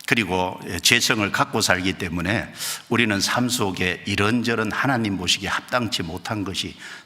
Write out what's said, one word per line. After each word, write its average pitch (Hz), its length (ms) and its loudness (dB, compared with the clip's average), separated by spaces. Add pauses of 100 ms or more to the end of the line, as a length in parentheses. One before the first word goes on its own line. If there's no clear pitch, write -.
그리고, 92 600 2
예, 101 140 -4
재성을 117 520 4
갖고 131 300 2
살기 92 320 4
때문에 87 580 -2 (380)
우리는 110 320 2
삶 123 260 0
속에 90 580 -2
이런저런 110 640 2
하나님 113 460 0
보시기에 87 320 -4
합당치 117 540 -2
못한 92 420 -6
것이 90 320 -6 (280)